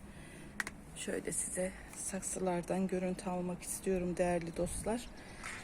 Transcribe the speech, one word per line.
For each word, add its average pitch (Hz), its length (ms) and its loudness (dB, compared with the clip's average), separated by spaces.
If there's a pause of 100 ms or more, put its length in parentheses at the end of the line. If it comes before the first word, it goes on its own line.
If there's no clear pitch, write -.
(960)
Şöyle - 360 0
size 185 400 0 (240)
saksılardan 185 880 2
görüntü 185 440 2
almak 180 320 0
istiyorum 180 540 2
değerli 175 400 4
dostlar. 202 500 2 (580)